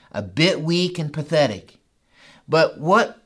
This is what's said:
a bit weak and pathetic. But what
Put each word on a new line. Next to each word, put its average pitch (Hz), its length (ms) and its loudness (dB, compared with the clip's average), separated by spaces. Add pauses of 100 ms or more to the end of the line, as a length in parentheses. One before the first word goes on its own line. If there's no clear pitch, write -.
(140)
a 104 80 -6
bit 151 400 0
weak 175 360 0
and 151 140 -6
pathetic. 143 640 -2 (720)
But 156 320 2
what 185 460 0